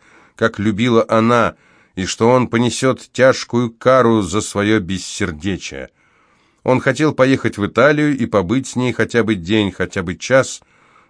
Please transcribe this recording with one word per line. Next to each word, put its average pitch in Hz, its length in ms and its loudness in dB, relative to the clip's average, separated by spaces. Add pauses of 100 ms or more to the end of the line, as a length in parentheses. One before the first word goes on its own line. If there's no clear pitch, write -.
(340)
как 113 240 -4
любила 113 480 2
она, 113 500 2 (380)
и 92 120 -6
что 113 240 0
он 127 180 2
понесёт 123 640 -2
тяжкую 123 580 2
кару 117 520 2
за 92 180 -4
своё 104 400 0
бессердечие. 87 1080 -8 (720)
Он 127 180 2
хотел 139 320 0
поехать 131 460 0
в 101 80 -2
Италию 147 500 2
и 117 80 -2
побыть 110 440 -2
с - 80 -12
ней 123 180 -2
хотя 117 280 0
бы 107 120 -2
день, 98 360 0
хотя 90 320 -6
бы 87 140 -8
час, - 460 -2 (480)